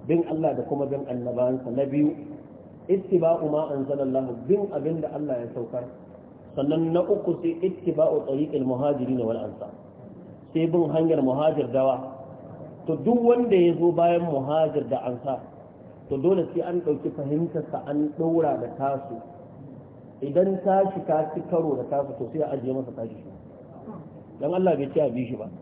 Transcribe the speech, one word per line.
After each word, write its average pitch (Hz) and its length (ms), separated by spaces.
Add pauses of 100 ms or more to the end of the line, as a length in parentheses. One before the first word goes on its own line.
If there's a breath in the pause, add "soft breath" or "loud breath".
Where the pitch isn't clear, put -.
bin 165 240
Allah 156 280
da 123 80
kuma 139 220
bin 139 220
annabawansa. 123 640
Na 135 140
biyu, 147 300 (720)
ittiba'u 170 640
ma 151 220
anzalallahu, 131 720
bin 202 240
abin 156 320
da 147 100
Allah 139 280
ya 117 100
saukar. 123 340 (680)
Sannan 160 420
na 175 80
uku 180 380
sai 165 200
ittiba'u 160 680
tariqil 139 360
muhajirin 127 560
wal 113 180
ansar. 104 340 (760)
Sai 160 180
bin 170 220
hanyar 160 300
muhajir 143 520
dawa. 131 400 (720)
To 160 120
duk 220 240
wanda 240 360
ya 175 200
zo 170 160
bayan 170 300
muhajir 147 680
da 123 120
ansar, 123 400 (680)
to 139 100
dole 170 340
sai - 100
an 175 200
ɗauki 151 300
fahimtarsa 151 760
an 147 280
ɗora 160 460
da 120 140
tasu. 135 420 (1040)
Idan 180 420
tashi 190 400
ta 156 300
ci 175 160
karo 160 260
da 123 80
tasu, 135 340
to 120 140
sai 156 100
a 147 140
ajiye 127 180
masa 131 220
tashi. 117 240 (1200)
Dan 147 140
Allah 185 240
bai 139 160
ce 160 80
a 139 80
bi 120 180
shi 127 80
ba. 104 140 (120)